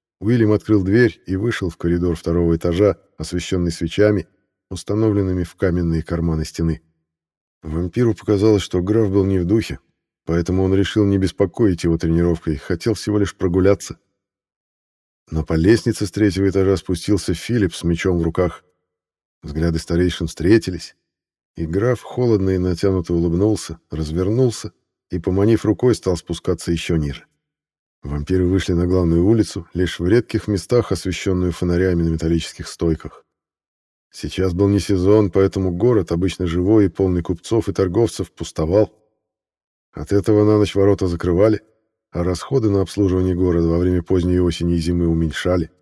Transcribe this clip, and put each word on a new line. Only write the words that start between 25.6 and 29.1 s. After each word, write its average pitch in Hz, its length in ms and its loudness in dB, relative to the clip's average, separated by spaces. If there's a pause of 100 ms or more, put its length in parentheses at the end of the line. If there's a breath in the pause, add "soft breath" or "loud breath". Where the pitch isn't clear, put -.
рукой, 110 300 2
стал 90 220 -2
спускаться 85 540 -6
ещё 85 260 -2
ниже. 71 300 -4 (760)
Вампиры 76 440 -2
вышли 90 280 0
на 87 120 0
главную 87 400 2